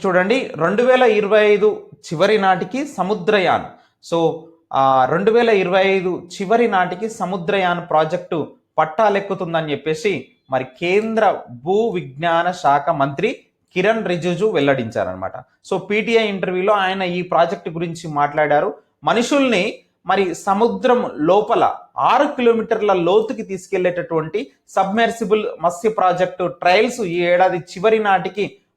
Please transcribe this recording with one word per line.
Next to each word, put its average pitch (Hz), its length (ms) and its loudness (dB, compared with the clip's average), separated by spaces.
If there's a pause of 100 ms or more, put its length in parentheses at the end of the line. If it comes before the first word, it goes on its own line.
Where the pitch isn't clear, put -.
చూడండి, 190 500 2
రెండు 185 260 0
వేల 254 200 4
ఇరవై 214 380 4
ఐదు 208 540 2
చివరి 202 440 0
నాటికి 190 480 0
సముద్రయాన్, 180 760 0 (500)
so, 165 240 0 (340)
ఆ, 135 320 4
రెండు 185 260 0
వేల 233 180 4
ఇరవై 190 340 2
ఐదు 190 460 -2 (120)
చివరి 208 280 2
నాటికి 185 400 -2
సముద్రయాన్ 180 840 -4
ప్రాజెక్టు 160 600 -2 (260)
పట్టాలెక్కుతుందని 165 920 -2
చెప్పేసి 156 560 -4 (220)
మరి 131 140 -2
కేంద్ర 208 760 0 (100)
భూ 180 380 -2
విజ్ఞాన 165 640 -2
శాఖ 143 400 0
మంత్రి 156 500 -2 (340)
కిరణ్ 202 320 0
రిజిజు 175 400 -2
వెల్లడించారనమాట. 117 920 -2
So - 400 -8
పీటీఐ 214 500 0
ఇంటర్వ్యూలో 190 440 -2
ఆయన 190 300 0
ఈ 180 200 -4
ప్రాజెక్ట్ 175 460 0
గురించి 165 400 -8
మాట్లాడారు. 151 680 0 (300)
మనుషుల్ని 233 760 0 (280)
మరి 185 280 0
సముద్రం 202 840 0
లోపల 180 580 2 (240)
ఆరు 226 280 2
కిలోమీటర్ల 220 680 0
లోతుకి 208 500 0
తీసుకెళ్లేటటువంటి 180 1120 -4 (160)
సబ్మెర్సిబుల్ 214 800 0 (140)
మత్స్య 175 280 -2
ప్రాజెక్టు 180 560 0
ట్రయల్స్ 196 560 0
ఈ 175 220 -2
ఏడాది 180 340 4
చివరి 220 420 0
నాటికి 190 580 -2 (200)